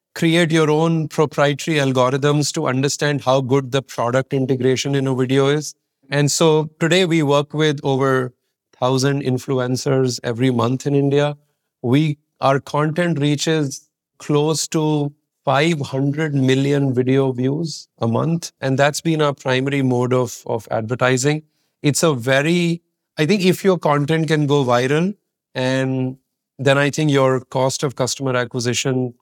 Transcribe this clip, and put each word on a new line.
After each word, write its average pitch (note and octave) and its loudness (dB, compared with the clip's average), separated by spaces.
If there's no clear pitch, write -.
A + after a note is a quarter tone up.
create E3 2
your D#3+ 4
own D#3+ 0
proprietary D3+ 0
algorithms C#3 2
to D#3 -4
understand C3+ -2
how C3 2
good C3+ 0
the C3+ 0
product B2+ -2
integration C3 0
in C3+ 0
a C3 -2
video C3 2
is. D3 -2
And D3 0
so D#3 2
today F3 2
we D#3+ 2
work C#3+ 0
with D3+ 0
over C3 0
thousand C3+ 0
influencers B2+ -2
every B2 0
month A#2+ -2
in C#3+ 0
India. C#3+ 0
We, D3 0
our C3+ 2
content D#3 -2
reaches D3 -2
close D3+ -2
to D3+ -2
five D3+ 2
hundred C#3+ -2
million C3+ 2
video C3 2
views C#3 -6
a A#2 -2
month. C#3 -2
And C3+ -2
that's C#3+ 0
been D#3+ -2
our C#3+ 0
primary C3+ -2
mode B2 0
of, B2+ -2
of A2+ -6
advertising. B2+ 0
It's D3 0
a D#3+ 4
very, D3+ 0
I D#3 2
think F#3 0
if F3 2
your F#3+ 2
content D3+ 0
can D3+ 0
go C#3+ 2
viral, C3+ 0
and C3 -2
then C#3 4
I C#3+ 2
think D#3 0
your C3 4
cost C3 -2
of C#3 -4
customer C3 -4
acquisition B2 -2